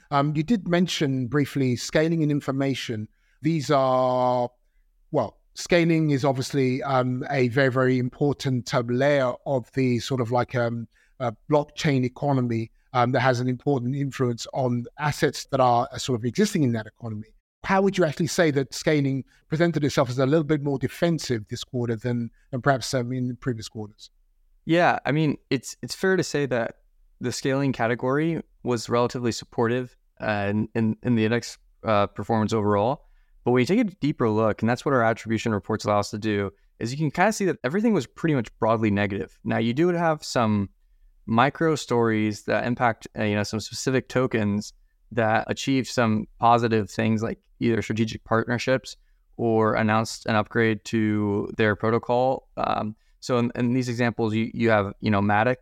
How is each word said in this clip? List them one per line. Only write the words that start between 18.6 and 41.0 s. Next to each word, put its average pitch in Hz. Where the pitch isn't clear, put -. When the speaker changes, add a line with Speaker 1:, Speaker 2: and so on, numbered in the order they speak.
Speaker 1:
scaling 139
presented 160
itself 135
as 123
a 131
little 156
bit 143
more 139
defensive 131
this -
quarter 120
than, 120
than 127
perhaps, 131
um, 123
in 127
previous 113
quarters? 107
Speaker 2:
Yeah, 160
I -
mean, 151
it's, -
it's -
fair 190
to 180
say 143
that 120
the 123
scaling 135
category 127
was 120
relatively 120
supportive, 123
uh, 104
in, 107
in, 110
in 123
the 110
index, 113
uh, 101
performance 107
overall. 104
But 123
when 127
you 120
take 202
a 254
deeper 143
look, 107
and 113
that's 120
what 143
our 123
attribution 113
reports 104
allow 104
us 101
to 110
do, 101
is 113
you 139
can 156
kinda 196
see 202
that 160
everything 208
was 143
pretty 156
much 117
broadly 110
negative. 101
Now, 113
you 117
do 160
have 170
some 107